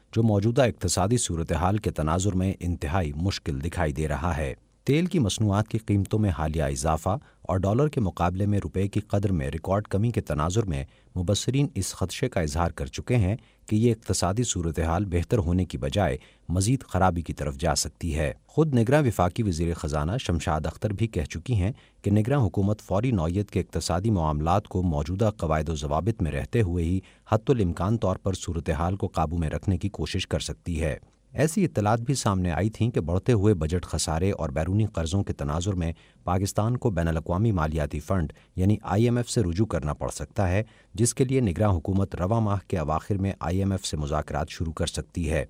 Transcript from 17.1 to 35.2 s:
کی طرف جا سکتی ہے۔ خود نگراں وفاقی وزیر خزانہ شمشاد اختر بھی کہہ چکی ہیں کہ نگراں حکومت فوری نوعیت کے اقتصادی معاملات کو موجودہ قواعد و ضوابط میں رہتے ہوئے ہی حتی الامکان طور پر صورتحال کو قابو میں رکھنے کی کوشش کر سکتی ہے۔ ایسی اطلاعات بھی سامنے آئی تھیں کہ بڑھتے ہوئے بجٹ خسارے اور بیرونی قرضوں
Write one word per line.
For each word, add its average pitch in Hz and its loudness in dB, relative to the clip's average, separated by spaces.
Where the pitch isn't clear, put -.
کی 78 -6
طرف 71 -6
جا 73 0
سکتی 78 -4
ہے۔ 76 0
خود 147 0
نگراں 123 4
وفاقی 107 2
وزیر 85 0
خزانہ 76 -2
شمشاد 82 0
اختر 101 -4
بھی 104 0
کہہ 92 -2
چکی 85 -6
ہیں 98 2
کہ 101 0
نگراں 107 4
حکومت 104 2
فوری 110 0
نوعیت 90 0
کے 95 0
اقتصادی 87 -2
معاملات 82 2
کو 92 -2
موجودہ 90 0
قواعد 78 0
و 82 -4
ضوابط 76 -2
میں 76 0
رہتے 69 0
ہوئے 87 0
ہی 92 0
حتی 110 2
الامکان 104 0
طور 92 0
پر - -4
صورتحال 85 -2
کو 92 -4
قابو 80 -2
میں 80 0
رکھنے 82 0
کی 101 -4
کوشش - -4
کر 85 -2
سکتی 80 -6
ہے۔ 76 -2
ایسی 156 2
اطلاعات 110 2
بھی 127 -2
سامنے 95 2
آئی 87 2
تھیں 110 0
کہ - -2
بڑھتے 87 0
ہوئے 107 4
بجٹ 80 0
خسارے 82 0
اور 80 -2
بیرونی 85 0
قرضوں 87 -2